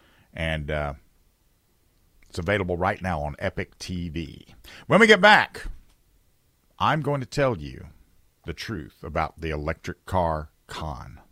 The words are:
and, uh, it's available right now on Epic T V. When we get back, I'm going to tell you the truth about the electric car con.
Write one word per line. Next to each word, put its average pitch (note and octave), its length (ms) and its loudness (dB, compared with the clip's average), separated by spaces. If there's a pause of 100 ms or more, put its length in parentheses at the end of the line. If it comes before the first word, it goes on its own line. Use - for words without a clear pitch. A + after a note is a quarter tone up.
(320)
and, D#2 380 -4
uh, D2 240 -2 (1400)
it's - 100 -12
available F2+ 380 0
right F#2 240 0
now F2+ 180 -2
on D2 200 -6
Epic F#2 380 -6
T F2 300 -6
V. D#2 380 -8 (420)
When F#3 140 6
we A3+ 60 8
get G#3 120 10
back, G3 460 6 (1120)
I'm C3 220 2
going C#3+ 180 -2
to B2 80 -8
tell C3 300 2
you C#2+ 300 -12 (580)
the E2+ 80 -8
truth D#2 500 -10
about D#2 380 -4
the E2 80 -4
electric D2+ 560 -6
car D#2+ 440 0 (160)
con. - 540 -10 (120)